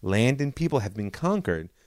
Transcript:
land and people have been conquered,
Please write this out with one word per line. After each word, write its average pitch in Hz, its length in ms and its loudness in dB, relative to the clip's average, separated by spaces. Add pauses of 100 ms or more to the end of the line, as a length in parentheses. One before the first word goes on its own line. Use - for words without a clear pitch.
land 113 360 4
and 143 160 -2
people 160 240 0
have 101 140 -6
been 104 160 -6
conquered, 123 640 -2 (160)